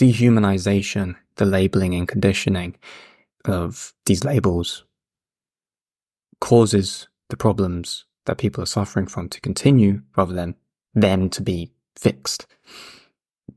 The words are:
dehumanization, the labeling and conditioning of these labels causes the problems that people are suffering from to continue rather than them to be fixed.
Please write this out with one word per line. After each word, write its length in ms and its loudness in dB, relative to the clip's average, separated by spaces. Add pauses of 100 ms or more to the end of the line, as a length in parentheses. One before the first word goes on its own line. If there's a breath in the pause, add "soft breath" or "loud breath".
(140)
dehumanization, 1040 0 (180)
the 100 0
labeling 480 0
and 140 -4
conditioning 720 -2 (640 loud breath)
of 500 -6 (120)
these 180 0
labels 640 -2 (1500)
causes 720 2 (200)
the 60 -12
problems 720 -4 (200)
that 120 -2
people 260 -4
are 20 -8
suffering 420 -4
from 200 -10
to 140 -18
continue 600 4 (140)
rather 180 0
than 220 -6 (400)
them 360 2
to 100 -6
be 320 -6 (240)
fixed. 500 -4 (1080 loud breath)